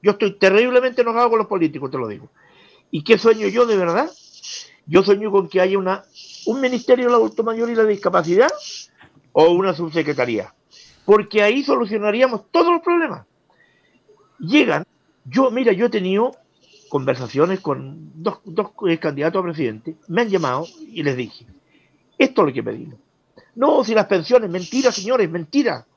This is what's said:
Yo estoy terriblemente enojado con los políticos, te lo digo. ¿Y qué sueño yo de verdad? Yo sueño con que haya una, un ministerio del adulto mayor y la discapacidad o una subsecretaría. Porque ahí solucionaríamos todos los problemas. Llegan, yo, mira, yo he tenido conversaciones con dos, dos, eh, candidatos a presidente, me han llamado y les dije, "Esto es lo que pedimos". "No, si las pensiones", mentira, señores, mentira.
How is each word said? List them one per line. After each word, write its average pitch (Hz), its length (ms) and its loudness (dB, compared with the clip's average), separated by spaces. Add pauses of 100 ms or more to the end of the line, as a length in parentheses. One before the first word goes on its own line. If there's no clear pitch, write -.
Yo 208 100 2
estoy 202 260 -2
terriblemente 247 640 4
enojado 233 260 2
con 226 80 2
los 220 100 -2
políticos, 151 440 -4
te 139 80 -8
lo 117 80 -6
digo. 104 200 -12 (600)
¿Y 147 140 -8
qué 220 140 4
sueño 220 300 2
yo 233 200 0
de 220 100 0
verdad? 190 320 0 (760)
Yo 175 160 4
sueño 202 280 2
con 196 180 2
que 185 120 0
haya 190 160 0
una, 190 260 -4 (440)
un 233 120 -2
ministerio 254 460 0
del 240 100 2
adulto 226 280 0
mayor 226 260 -4
y 233 60 -4
la 226 80 2
discapacidad 196 680 2 (840)
o 160 180 6
una 185 220 2
subsecretaría. 147 800 -4 (520)
Porque 208 380 4
ahí 240 200 2
solucionaríamos 226 880 -2
todos 339 220 2
los 339 80 -2
problemas. 339 440 -2 (1120)
Llegan, 202 460 0 (400)
yo, 240 260 0
mira, 233 220 0
yo 208 140 0
he - 20 2
tenido 208 460 -2 (540)
conversaciones 135 720 -2
con 143 560 -10
dos, 175 300 -8
dos, 196 260 -6 (160)
eh, 170 100 0
candidatos 160 440 -2
a - 20 -4
presidente, 151 520 -6 (120)
me 185 140 -2
han 233 80 -2
llamado 160 360 -2 (140)
y 175 240 -12
les 139 140 -2
dije, 117 280 -10 (720)
"Esto 262 240 2
es 165 60 4
lo 131 60 -4
que 120 100 -6
pedimos". 113 360 -12 (560)
"No, 277 280 2
si 214 100 -4
las 214 120 2
pensiones", 208 440 2
mentira, 208 420 -2
señores, 202 380 -2
mentira. 165 560 -2 (120)